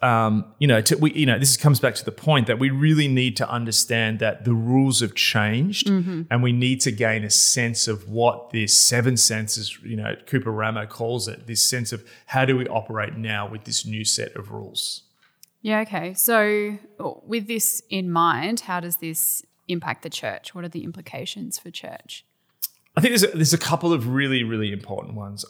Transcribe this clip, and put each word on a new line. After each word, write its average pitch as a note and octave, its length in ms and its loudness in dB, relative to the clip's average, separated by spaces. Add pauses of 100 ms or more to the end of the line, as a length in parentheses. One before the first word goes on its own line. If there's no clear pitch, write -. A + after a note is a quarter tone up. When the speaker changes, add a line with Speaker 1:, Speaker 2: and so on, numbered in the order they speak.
Speaker 1:
um, A2+ 420 4 (160)
you D3 80 4
know, A2 140 6
to, D3+ 160 2
we, D#3 160 4
you D#3 120 2
know, A#2 140 4
this C3+ 180 4
comes C#3+ 220 6
back B2+ 160 2
to - 100 -8
the G#2+ 60 -4
point C#3 360 2
that A#2 120 0
we C3+ 100 2
really D3+ 380 4
need B2+ 300 2
to B2+ 120 -2
understand A2+ 720 0
that G#2+ 260 -2
the A#2+ 80 4
rules B2 480 2
have G#2 140 -2
changed A#2+ 720 0
Speaker 2:
Mm-hmm. F3+ 420 0
Speaker 1:
and A#2+ 140 2
we B2 80 2
need B2+ 300 2
to B2+ 100 0
gain A2 320 0
a G#2 60 -6
sense - 580 2
of G2+ 220 -6
what A#2 400 2
this A2 260 2
seven A#2+ 400 4
senses, A2 680 0
you A2+ 120 -8
know, G#2+ 200 -4 (100)
Cooper A#2+ 260 -2
Ramo A2 360 -4
calls A#2 400 -6
it, - 200 -12
this A2+ 140 -2
sense B2 320 0
of G#2+ 100 -12 (240)
how C3 180 2
do C3 120 2
we B2 100 -2
operate A2 480 -4
now G#2+ 320 -4
with G#2+ 160 -14
this A2+ 220 -4
new G#2+ 180 -6
set A2+ 320 -4
of G#2 160 -12
rules? - 520 -10 (580)
Speaker 2:
Yeah, G#3+ 200 0
okay. F#3+ 340 -6
So G#3 640 2 (480)
with G#3+ 220 -6
this A3 420 -2
in F#3 220 -2
mind, E3+ 500 0
how F3+ 180 -6
does E3+ 180 -6
this - 460 -4 (240)
impact E3 360 -4
the D#3+ 60 -10
church? - 440 -10
What F3 120 -10
are E3+ 40 -10
the E3 140 -10
implications E3+ 760 -12
for F3 140 -16
church? - 540 -16 (680)
Speaker 1:
I D3+ 60 4
think A#3+ 100 6
there's G#3 120 6
a, G#3 120 4
there's D#3 180 4
a E3 60 2
couple E3+ 340 0
of B2 160 0
really, C3 340 0
really A2 280 -2
important G2+ 440 -10
ones. G2+ 340 -12